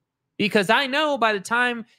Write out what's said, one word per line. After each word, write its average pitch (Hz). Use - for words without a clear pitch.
because 202
I 254
know 285
by 220
the 202
time 233